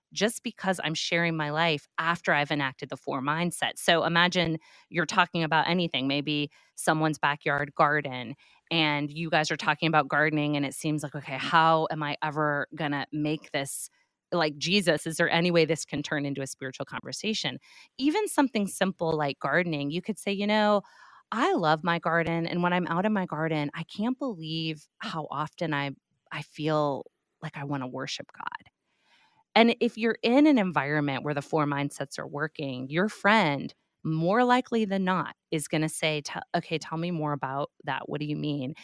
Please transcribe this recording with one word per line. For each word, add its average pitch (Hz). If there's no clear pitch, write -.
just 190
because 190
I'm 156
sharing 170
my 151
life 156
after 170
I've 147
enacted 139
the 135
four 139
mindsets. 156
So 170
imagine 170
you're 165
talking 175
about 156
anything, 165
maybe 147
someone's 156
backyard 143
garden, 143
and 151
you 160
guys 156
are 156
talking 156
about 151
gardening, 147
and 143
it 135
seems 151
like, 131
"Okay, 135
how 160
am 156
I 147
ever 147
gonna 143
make 151
this -
like 156
Jesus? 170
Is 165
there 170
any 175
way 170
this 156
can 147
turn 147
into 139
a 135
spiritual -
conversation?" 135
Even 320
something 233
simple 180
like 143
gardening, 147
you 170
could -
say, 202
"You 202
know, 208
I 302
love 160
my 170
garden, 165
and 175
when 175
I'm 180
out 175
in 214
my 190
garden, 156
I 165
can't 240
believe 160
how 170
often 151
I, 143
I 151
feel 151
like 160
I 147
wanna 139
worship 131
God." -
And 233
if 233
you're 226
in 262
an 285
environment 147
where 147
the 139
four 151
mindsets 143
are 143
working, 139
your 175
friend, 175
more 165
likely 247
than 196
not, 185
is 156
gonna 156
say, 156
"Te-, -
okay, 165
tell 160
me 170
more 151
about 139
that. 135
What 147
do 151
you 147
mean?" 147